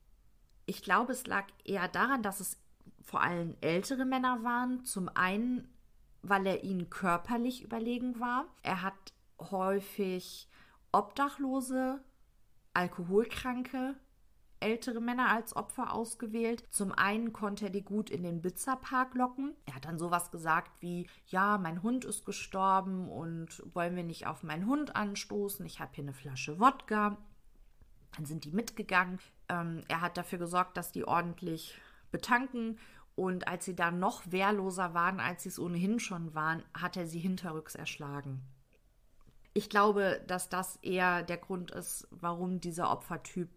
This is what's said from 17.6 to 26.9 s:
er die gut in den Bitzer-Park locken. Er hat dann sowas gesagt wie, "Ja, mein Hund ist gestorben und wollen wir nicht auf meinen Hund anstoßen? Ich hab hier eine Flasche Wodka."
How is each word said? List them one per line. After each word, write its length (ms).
er 60
die 120
gut 260
in 140
den 180
Bitzer-Park 720
locken. 400
Er 100
hat 100
dann 140
sowas 320
gesagt 500
wie, 260
"Ja, 320
mein 240
Hund 220
ist 200
gestorben 840
und 520
wollen 200
wir 80
nicht 220
auf 160
meinen 240
Hund 300
anstoßen? 720
Ich 140
hab 120
hier 120
eine 80
Flasche 460
Wodka." 580